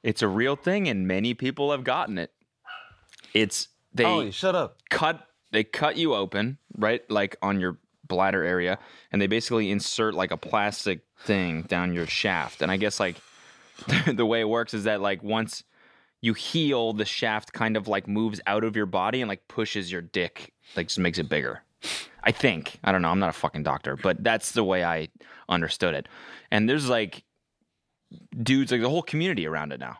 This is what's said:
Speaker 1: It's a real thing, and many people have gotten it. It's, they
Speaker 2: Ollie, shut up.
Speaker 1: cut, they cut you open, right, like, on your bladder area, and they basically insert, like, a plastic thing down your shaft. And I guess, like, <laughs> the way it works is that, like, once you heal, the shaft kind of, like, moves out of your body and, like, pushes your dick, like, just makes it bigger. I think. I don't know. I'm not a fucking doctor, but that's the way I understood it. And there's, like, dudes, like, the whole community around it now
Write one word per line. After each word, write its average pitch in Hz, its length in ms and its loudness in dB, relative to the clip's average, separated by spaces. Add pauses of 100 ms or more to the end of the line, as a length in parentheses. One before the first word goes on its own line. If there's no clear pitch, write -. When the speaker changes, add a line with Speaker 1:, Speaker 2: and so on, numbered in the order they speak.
Speaker 1:
It's 110 200 0
a 107 60 4
real 120 280 2
thing, 190 320 0
and 95 180 0
many 101 280 0
people 139 380 -2
have 131 120 -4
gotten 127 320 -2
it. - 160 -6 (1000)
It's, 107 340 2 (240)
they 120 120 4
Speaker 2:
Ollie, 110 260 2
shut 185 240 0
up. 160 240 -2 (100)
Speaker 1:
cut, 165 380 0 (260)
they 110 100 4
cut 147 360 0
you 156 160 2
open, 104 420 0 (220)
right, 110 320 2
like, 101 320 2
on 98 180 2
your 90 160 0 (300)
bladder 95 360 2
area, 90 360 2 (340)
and 101 80 4
they 98 60 4
basically 110 440 2
insert, 104 440 0
like, 92 160 0
a 82 80 -4
plastic 101 600 0 (180)
thing 90 460 0
down 90 280 0
your 85 140 -2
shaft. 85 560 -2
And 87 100 2
I 95 60 0
guess, 101 200 0
like, 92 180 0 (500)
<laughs> - 400 -2
the 120 180 2
way 113 160 2
it 107 80 0
works 117 240 0
is 107 120 -4
that, 104 180 0
like, 98 200 0
once 110 420 -4 (580)
you 113 100 2
heal, 123 600 0
the 104 100 0
shaft 107 480 -2
kind 110 240 0
of, 104 120 -2
like, 101 200 0
moves 104 380 0
out 107 180 2
of 110 100 -2
your 107 120 0
body 101 340 0
and, 117 80 -4
like, 98 200 -8
pushes 101 440 -4
your 87 80 -4
dick, - 540 -6 (220)
like, 85 100 -2
just - 120 -4
makes 87 200 2
it 78 100 -2
bigger. 67 340 -2 (640)
I 110 80 4
think. 90 500 0
I - 80 0
don't 92 120 4
know. 82 80 2
I'm 92 100 2
not 92 80 2
a 80 100 -2
fucking 76 260 -4
doctor, 69 320 -2
but 95 280 0
that's 113 280 0
the 113 120 2
way 92 180 2
I 82 260 -2 (380)
understood 85 480 0
it. 69 140 -6 (420)
And 107 160 2
there's, 139 220 2
like, 110 340 0 (1200)
dudes, 127 300 4
like, 123 80 2
the 120 80 2
whole 160 140 0
community 156 440 -2
around 76 240 -4
it 65 100 -8
now 60 200 -12